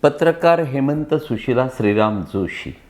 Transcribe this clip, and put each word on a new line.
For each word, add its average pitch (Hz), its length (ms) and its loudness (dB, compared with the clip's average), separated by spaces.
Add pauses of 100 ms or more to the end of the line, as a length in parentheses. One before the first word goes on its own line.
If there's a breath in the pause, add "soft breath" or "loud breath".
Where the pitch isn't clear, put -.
पत्रकार 165 580 2
हेमंत 147 540 -2
सुशीला 127 540 -2
श्रीराम 107 540 0
जोशी. 85 540 -6 (140)